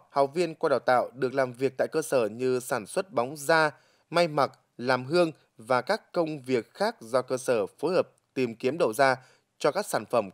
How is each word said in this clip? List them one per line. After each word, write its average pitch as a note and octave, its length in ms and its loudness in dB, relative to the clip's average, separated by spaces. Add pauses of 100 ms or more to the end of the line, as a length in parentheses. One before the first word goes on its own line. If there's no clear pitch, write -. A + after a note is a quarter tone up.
học C#3 240 2
viên E3 200 -2
qua D#3+ 140 -4
đào C3 100 2
tạo B2 360 2
được C3 200 -4
làm C3 180 0
việc C3 260 -2
tại B2 140 0
cơ D#3+ 100 -2
sở B2 240 0
như B2 340 -2
sản A#2 260 -6
xuất - 260 -6
bóng B2+ 240 -2
da, D3+ 340 2 (400)
may E3+ 180 2
mặc, D3 240 0 (260)
làm B2+ 260 0
hương D#3+ 280 2 (260)
và A#2+ 240 0
các - 300 -4
công D#3 300 -2
việc B2 320 -2
khác A3 260 -2
do B2 220 0
cơ B2+ 140 -4
sở A#2 300 0
phối E3 280 -4
hợp D3 140 2 (260)
tìm A#2+ 200 -2
kiếm C3 240 -2
đầu C3+ 140 0
ra C3 240 4 (420)
cho D3+ 120 0
các G3 160 -4
sản A#2+ 200 -4
phẩm G#2 280 0